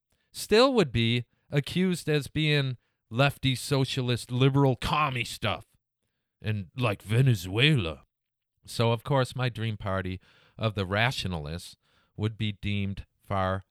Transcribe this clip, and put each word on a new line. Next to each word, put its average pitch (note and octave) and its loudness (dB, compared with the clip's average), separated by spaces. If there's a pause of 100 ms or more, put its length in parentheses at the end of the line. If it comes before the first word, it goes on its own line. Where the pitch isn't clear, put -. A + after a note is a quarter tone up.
(320)
still B3+ 4
would F3 2
be A#2 0 (260)
accused F3 0
as D3+ 0
being D3 0 (320)
lefty, C3 0
socialist, B2+ -2
liberal, C3+ 4
commie C#3+ -2
stuff. - -4 (760)
And G2+ -4
like A#2 -2
Venezuela. G#2+ 2 (600)
So, A#2 0
of A#2 -2
course, C3 0
my B2+ -2
dream A2 -6
party F#2 -4 (380)
of G#2+ -2
the G2 -2
rationalists F2+ -4 (420)
would G#2+ -4
be G#2+ -4
deemed G2+ -4 (180)
far F#2+ -2